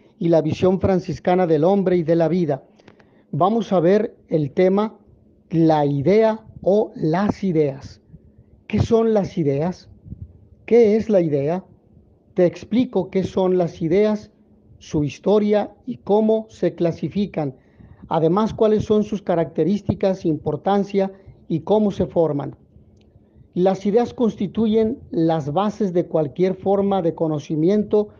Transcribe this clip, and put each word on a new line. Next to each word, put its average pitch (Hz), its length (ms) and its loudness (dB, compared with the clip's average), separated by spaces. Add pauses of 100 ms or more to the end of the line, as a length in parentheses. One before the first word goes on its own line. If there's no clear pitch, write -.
(180)
y 170 100 -2
la 165 140 4
visión 180 380 0
franciscana 185 680 0
del 160 160 2
hombre 185 340 2
y 175 60 0
de 165 140 0
la 165 100 2
vida. 156 380 -2 (640)
Vamos 196 420 0
a 190 60 2
ver 196 380 2 (100)
el 147 240 -2
tema, 196 480 0 (500)
la 160 380 2
idea 202 580 2 (180)
o 202 340 2
las 180 480 -2
ideas. 151 580 -2 (640)
¿Qué 208 140 -4
son 226 340 2
las 185 240 -2
ideas? 151 500 -2 (800)
¿Qué 226 300 6
es 208 120 -2
la 202 120 4
idea? 156 440 -2 (680)
Te 180 100 4
explico 196 640 -2
qué 190 140 -2
son 185 340 0
las 175 260 -2
ideas, 208 500 0 (460)
su - 260 -4
historia 208 680 0 (160)
y 247 120 -10
cómo 220 500 0
se 170 260 -4
clasifican. 170 800 -4 (540)
Además, 165 440 0
cuáles 214 320 0
son 214 200 0
sus 208 180 -8
características, 180 1000 -2
importancia 190 880 -2 (340)
y 165 140 -4
cómo 208 320 0
se 185 140 -2
forman. 147 500 -2 (1000)
Las 185 300 0
ideas 214 300 0
constituyen 220 840 -2 (100)
las 160 420 -2
bases 202 400 -2
de 170 140 0
cualquier 170 480 -2
forma 196 480 0
de 165 140 -2
conocimiento 175 1040 0